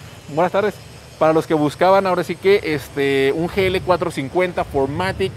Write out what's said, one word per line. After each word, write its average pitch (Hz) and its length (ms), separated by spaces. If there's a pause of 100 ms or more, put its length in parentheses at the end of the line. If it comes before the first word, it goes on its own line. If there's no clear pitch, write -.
(360)
Buenas 170 160
tardes. 196 240 (420)
Para 156 140
los 160 160
que 170 60
buscaban 180 520
ahora 180 200
sí 175 100
que, 196 280
este, 139 720
un 170 140
G 196 160
L 185 180
cuatrocientos 160 500
cincuenta 180 340
Formatic, 170 720